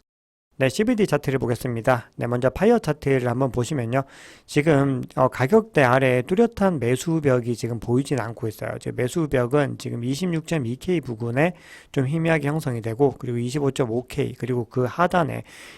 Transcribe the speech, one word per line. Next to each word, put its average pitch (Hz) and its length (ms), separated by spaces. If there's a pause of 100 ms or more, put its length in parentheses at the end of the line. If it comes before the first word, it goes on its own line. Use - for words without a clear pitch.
(560)
네, 135 120
씨비디 214 400
차트를 139 320
보겠습니다. 123 720
네, 120 140
먼저 123 200
파이어 220 300
차트를 139 500
한번 127 220
보시면요. 123 540 (420)
지금, 139 560 (140)
어, 131 100
가격대 160 560
아래에 127 400
뚜렷한 190 560
매수벽이 127 800
지금 117 240
보이진 131 400
않고 113 260
있어요. 113 320
지금 123 160
매수벽은 123 840
지금 120 260
이십육점이 143 720
케이 175 240
부근에 123 540 (360)
좀 135 160
희미하게 160 400
형성이 143 360
되고, 127 360
그리고 120 200
이십오점오 123 680
케이, 120 280
그리고 123 320
그 127 180
하단에 135 580 (360)